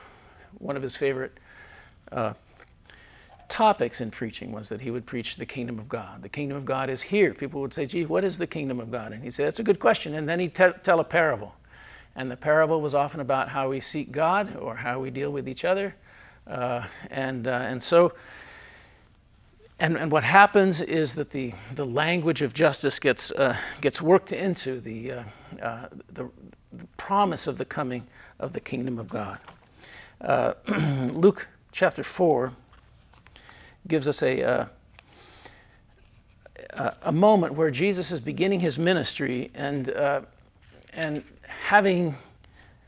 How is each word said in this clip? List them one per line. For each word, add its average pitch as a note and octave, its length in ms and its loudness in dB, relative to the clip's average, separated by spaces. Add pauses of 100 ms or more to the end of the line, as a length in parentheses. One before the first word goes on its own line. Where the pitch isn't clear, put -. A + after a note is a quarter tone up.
(580)
one C#3+ 180 -6
of C3+ 60 -6
his B2+ 140 -6
favorite, C3 420 -2 (720)
uh, G#2+ 240 -2 (1120)
topics G#3 520 2
in A2+ 100 -6
preaching - 420 -10
was G#2+ 160 -10
that A2 120 -8
he B2+ 120 -8
would A#2+ 120 -8
preach - 320 -8
the A#2 100 -10
kingdom A#2+ 320 -8
of A2 100 -12
God. G#2+ 340 -10
"The - 60 -14
kingdom C#3+ 280 -6
of C#3 80 -8
God C3 240 -2
is C3 140 -6
here." F#3+ 320 4
People C#3 280 -8
would C3+ 120 -6
say, D3+ 100 -4
"Gee, E3 200 -2
what D#3+ 180 0
is G3 160 -2
the - 80 -2
kingdom C3+ 320 -6
of A2+ 140 -8
God?" A2 200 -8
And A2 120 -12
he'd B2 100 -8
say, C#3+ 100 0
"That's - 140 -2
a A3+ 60 -4
good G3+ 160 4
question." F#3+ 340 4
And D3+ 140 -4
then E3+ 100 0
he'd F3+ 160 -2
te-, F3+ 280 6
tell E3+ 180 6
a D3+ 40 2
parable. C#3 520 0 (580)
And C3 160 -6
the B2 60 -8
parable D#3 440 4
was D3 140 -2
often C#3+ 260 0
about C3 280 0
how C3+ 220 -2
we C3+ 100 -4
seek C#3 320 -6
God F3 440 0
or A#2 200 -8
how B2 240 -4
we C3 100 -6
deal C#3 200 -4
with C3 180 -6
each C3 160 -6
other. F#3+ 300 0 (520)
Uh, B2 380 -4 (260)
and, C3 360 -6
uh, B2+ 40 0
and B2 320 -4
so, E3+ 300 6 (1700)
and, D#3+ 180 2
and D#3 140 -2
what D3 140 2
happens F#3+ 560 6
is D3+ 340 0
that D3+ 160 -6
the, C3 220 -6 (220)
the C#3 120 -4
language D3+ 560 0
of B2 100 0
justice C#3+ 460 2
gets, - 340 2
uh, B2 240 2 (240)
gets - 220 0
worked F3+ 300 6
into D3 480 -4
the, A#2 320 -10
uh, B2 100 -10 (400)
uh, A#2 240 -8 (260)
the, B2+ 160 -10 (440)
the - 140 -18 (100)
promise G3 500 0
of C#3 120 -4
the C3 60 -6
coming B2+ 420 -6 (320)
of - 140 -6
the - 80 -8
kingdom B2 380 -6
of G#2+ 100 -10
God. G#2+ 300 -8 (840)
Uh, B2 400 2
<clears throat> C#3+ 520 0
Luke F3+ 360 4 (220)
chapter - 320 0
four C3 500 2 (1300)
gives D#3 220 0
us C#3+ 140 0
a, C3 200 2
uh, B2 240 2 (2000)
a, - 240 -4 (100)
a E3 80 0
moment F3 420 6
where D#3 160 2
Jesus F3+ 400 0
is D#3+ 100 -4
beginning D#3+ 400 0
his D3+ 180 0
ministry, C#3 760 0
and, C#3 380 -4
uh, C#3+ 280 0 (720)
and D#3 300 -4 (440)
having F3+ 480 4 (720)